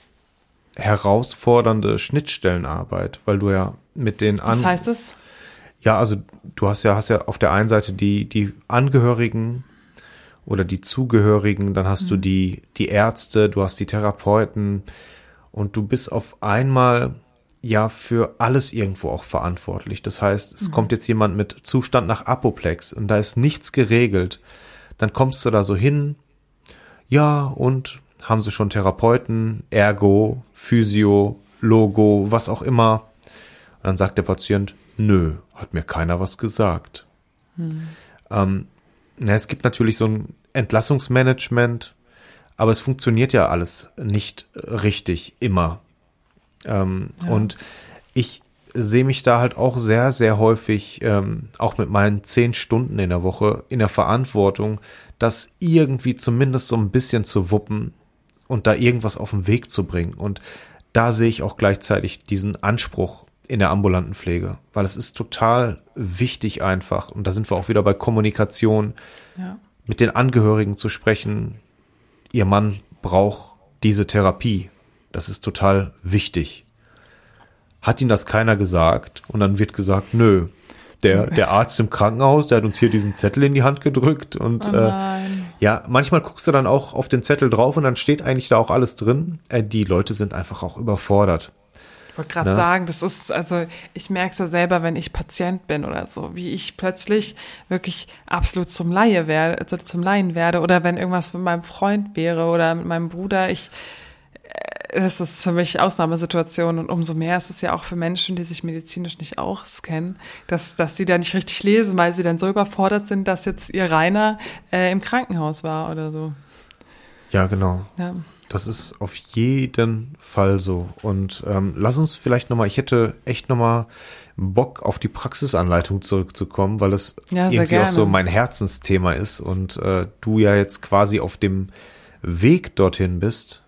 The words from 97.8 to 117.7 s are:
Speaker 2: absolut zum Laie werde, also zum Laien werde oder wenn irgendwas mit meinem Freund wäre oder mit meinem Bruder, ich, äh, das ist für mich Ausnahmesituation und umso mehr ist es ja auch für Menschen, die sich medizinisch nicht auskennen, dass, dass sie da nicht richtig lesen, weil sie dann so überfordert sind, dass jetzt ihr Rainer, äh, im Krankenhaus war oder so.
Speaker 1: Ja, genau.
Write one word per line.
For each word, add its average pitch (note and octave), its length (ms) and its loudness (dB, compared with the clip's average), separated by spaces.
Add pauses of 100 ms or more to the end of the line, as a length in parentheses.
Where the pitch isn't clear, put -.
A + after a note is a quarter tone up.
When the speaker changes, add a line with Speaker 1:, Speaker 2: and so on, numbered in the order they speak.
Speaker 2:
absolut - 460 -4
zum E3+ 220 -4
Laie F#3+ 340 4
werde, D#3 340 0
also - 160 -8
zum F3 260 -6
Laien F#3 340 0
werde E3+ 240 2
oder F3 240 4
wenn F3 120 0
irgendwas F3+ 380 -4
mit F3+ 80 -6
meinem E3+ 220 -2
Freund G3+ 520 -4
wäre E3 300 0
oder E3+ 300 2
mit E3+ 100 -6
meinem E3+ 220 -4
Bruder, F#3 420 -2
ich, - 180 -8 (760)
äh, - 560 -8
das F#3 200 -2
ist - 220 -4
für F#3 80 0
mich E3+ 300 0
Ausnahmesituation E3+ 1000 -2
und E3 100 -6
umso E3 260 -2
mehr E3 220 -2
ist - 140 -4
es - 120 -8
ja E3+ 100 -2
auch E3+ 100 -4
für - 140 -10
Menschen, F3 400 -4
die F3 80 -6
sich E3+ 180 -10
medizinisch E3 560 -8
nicht - 200 -12
auskennen, F3+ 800 -8 (300)
dass, - 300 -4
dass D#3 200 -2
sie F#3+ 100 -2
da F3 120 4
nicht F3 160 -4
richtig F#3+ 300 -4
lesen, G3+ 340 4
weil F3 160 2
sie F3+ 80 -2
dann E3+ 160 0
so F#3 100 -2
überfordert G3+ 600 0
sind, G3 180 -4
dass F#3 180 -2
jetzt - 260 -6
ihr F#3 200 -2
Rainer, G3+ 480 2 (320)
äh, F#3 220 0
im G3 80 -2
Krankenhaus E3+ 640 -4
war D#3+ 260 -6
oder D#3 220 -8
so. D#3 200 -8 (1000)
Speaker 1:
Ja, F#2+ 160 2
genau. F#2 360 0 (140)